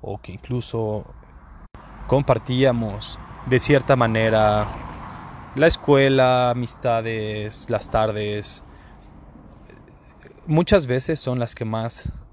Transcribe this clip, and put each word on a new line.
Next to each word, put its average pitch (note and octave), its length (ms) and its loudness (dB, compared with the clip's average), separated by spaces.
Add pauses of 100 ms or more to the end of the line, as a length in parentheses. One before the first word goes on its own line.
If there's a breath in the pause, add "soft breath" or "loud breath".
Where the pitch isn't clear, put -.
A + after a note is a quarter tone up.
o G2+ 200 -10
que - 100 -16
incluso A2 720 -6 (1000)
compartíamos B2 1120 0 (280)
de B2 120 4
cierta C#3 380 4
manera A2 680 4 (880)
la D3 120 4
escuela, C3 840 4
amistades, A2+ 1200 -4
las A2 220 -2
tardes, G#2 720 -2 (1800 loud breath)
muchas E3+ 400 4
veces C3 340 -2
son B2+ 200 -4
las A#2 140 -4
que A#2 120 -8
más A2+ 480 -6 (200)